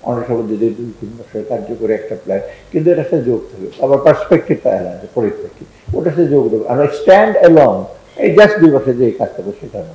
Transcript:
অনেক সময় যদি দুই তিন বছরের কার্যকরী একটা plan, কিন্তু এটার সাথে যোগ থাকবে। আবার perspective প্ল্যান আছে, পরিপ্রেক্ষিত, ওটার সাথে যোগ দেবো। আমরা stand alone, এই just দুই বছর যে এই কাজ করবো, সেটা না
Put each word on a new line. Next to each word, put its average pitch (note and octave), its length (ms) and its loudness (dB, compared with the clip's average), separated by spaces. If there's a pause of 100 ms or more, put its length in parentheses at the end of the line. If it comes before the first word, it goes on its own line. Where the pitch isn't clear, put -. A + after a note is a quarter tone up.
অনেক A#2+ 240 -6
সময় A#2 160 -2
যদি G#2+ 120 -4
দুই A2+ 360 -4 (100)
তিন G2+ 80 -12 (100)
বছরের G#2+ 300 -12
কার্যকরী A2 440 -6
একটা G#2+ 300 -8
plan, G2 160 -4 (320)
কিন্তু D#3 200 0
এটার D#3+ 120 0
সাথে C#3+ 180 -2
যোগ A#2 300 -2
থাকবে। - 340 -8
আবার C3+ 120 2
perspective C#3 600 0
প্ল্যান F#2+ 280 -2
আছে, F#2 260 -14
পরিপ্রেক্ষিত, - 840 -8
ওটার D#3+ 160 -2
সাথে D#3+ 160 0
যোগ C3+ 220 2
দেবো। A2 180 -4
আমরা C3+ 160 0
stand F#3+ 680 4
alone, B2 340 4 (340)
এই F3 200 2
just G#3 220 6
দুই E3 120 6
বছর C3+ 220 0
যে B2 120 2
এই A2 60 0
কাজ G#2+ 260 -4
করবো, G2 140 -10 (100)
সেটা A2 180 -12
না E2 160 -14